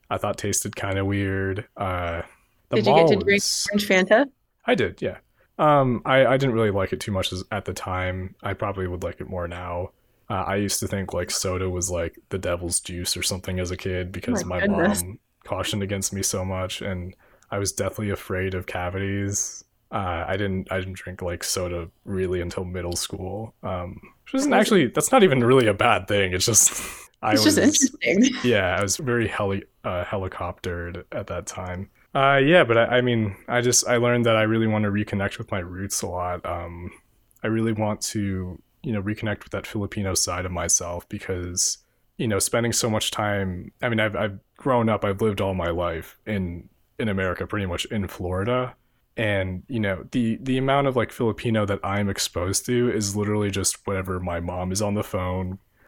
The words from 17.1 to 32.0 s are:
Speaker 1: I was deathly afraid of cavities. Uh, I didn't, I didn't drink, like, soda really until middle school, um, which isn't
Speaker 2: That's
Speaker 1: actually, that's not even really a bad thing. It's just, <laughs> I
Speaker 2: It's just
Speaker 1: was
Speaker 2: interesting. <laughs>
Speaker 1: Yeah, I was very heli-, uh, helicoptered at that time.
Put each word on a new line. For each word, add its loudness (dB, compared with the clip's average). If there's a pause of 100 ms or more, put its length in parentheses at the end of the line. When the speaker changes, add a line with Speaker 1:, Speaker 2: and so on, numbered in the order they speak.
Speaker 1:
I -4
was -2
deathly -4
afraid -4
of -6
cavities. -4 (260)
Uh, -4
I -2
didn't, -2
I -2
didn't -6
drink, -14
like, -6
soda -4 (160)
really -2
until -4
middle -6
school, -8 (100)
um, -6 (240)
which -10
isn't 2
Speaker 2:
That's 6
Speaker 1:
actually, 6
that's 0
not 8
even 6
really 8
a 4
bad 4
thing. 2
It's 2
just, 6
<laughs> -12
I 2
Speaker 2:
It's 4
just 6
Speaker 1:
was 6 (320)
Speaker 2:
interesting. 4
<laughs> -6
Speaker 1:
Yeah, 4
I 2
was -2
very 0
heli-, -2 (200)
uh, -2
helicoptered -6
at -6
that -8
time. -10 (240)